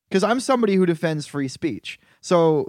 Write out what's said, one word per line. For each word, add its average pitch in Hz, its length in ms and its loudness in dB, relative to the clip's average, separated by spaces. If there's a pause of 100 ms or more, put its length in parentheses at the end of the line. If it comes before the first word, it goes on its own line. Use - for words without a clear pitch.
(100)
'Cause 185 140 0
I'm 233 160 0
somebody 233 340 0
who 185 100 4
defends 160 420 -2
free 139 220 -6
speech. - 500 -8 (220)
So 160 480 2